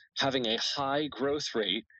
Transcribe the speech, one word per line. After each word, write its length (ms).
having 280
a 120
high 480
growth 480
rate 300